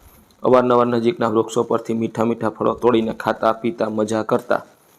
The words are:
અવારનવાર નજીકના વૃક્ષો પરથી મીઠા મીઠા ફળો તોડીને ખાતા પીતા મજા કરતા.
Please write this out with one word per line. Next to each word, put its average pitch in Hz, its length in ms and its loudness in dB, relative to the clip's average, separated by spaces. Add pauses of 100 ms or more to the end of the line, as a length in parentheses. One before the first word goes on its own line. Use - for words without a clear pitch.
(420)
અવારનવાર 123 440 4
નજીકના 120 420 0
વૃક્ષો 110 340 0
પરથી 113 320 -4
મીઠા 113 300 -2
મીઠા 113 260 -2
ફળો 113 240 -2
તોડીને 113 380 0
ખાતા 110 400 -2
પીતા 113 380 -4
મજા 107 320 -2
કરતા. - 400 -2 (360)